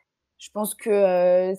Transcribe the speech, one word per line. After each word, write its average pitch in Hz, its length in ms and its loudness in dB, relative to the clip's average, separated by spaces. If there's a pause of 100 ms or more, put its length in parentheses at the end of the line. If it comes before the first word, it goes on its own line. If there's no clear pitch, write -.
(380)
Je - 140 -20
pense 208 220 -8
que, - 160 -8
euh, 185 680 2